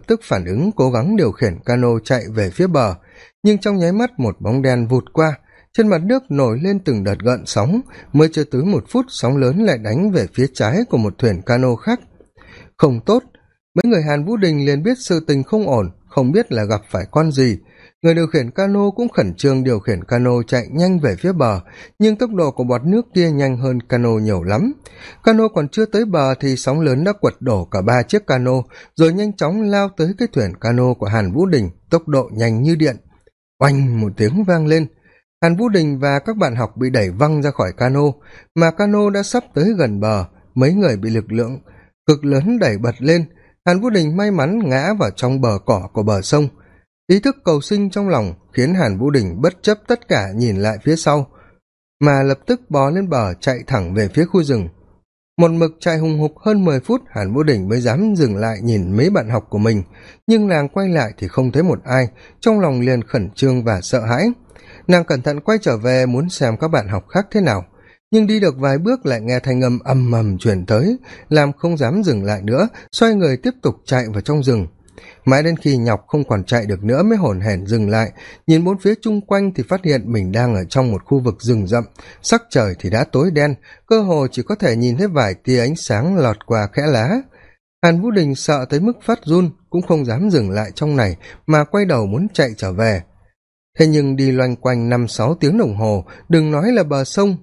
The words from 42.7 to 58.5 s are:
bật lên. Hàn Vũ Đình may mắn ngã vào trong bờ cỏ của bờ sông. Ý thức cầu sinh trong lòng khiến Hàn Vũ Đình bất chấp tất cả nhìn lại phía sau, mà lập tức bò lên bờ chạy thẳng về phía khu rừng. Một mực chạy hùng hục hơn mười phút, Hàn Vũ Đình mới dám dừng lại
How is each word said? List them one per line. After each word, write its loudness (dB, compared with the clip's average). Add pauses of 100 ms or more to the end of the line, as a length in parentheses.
bật -2
lên. 2 (400)
Hàn 2
Vũ -2
Đình 0
may 0
mắn 0 (100)
ngã 0
vào -2
trong -2
bờ 0
cỏ -2
của -4
bờ 0
sông. 0 (600)
Ý 4
thức 0 (100)
cầu 2
sinh -2
trong -4
lòng -2 (200)
khiến 0
Hàn 0
Vũ -2
Đình -2
bất -2
chấp 0 (100)
tất -2
cả -2
nhìn 0
lại -2
phía 2
sau, -2 (760)
mà 4
lập 0
tức -2
bò 0
lên -4
bờ -2
chạy -4
thẳng -2
về 0
phía 0
khu 0
rừng. -2 (720)
Một 4
mực 0
chạy -2
hùng -2
hục -2 (140)
hơn 2
mười 2
phút, -2
Hàn -4
Vũ 0
Đình 0
mới 0
dám 0
dừng 0
lại -4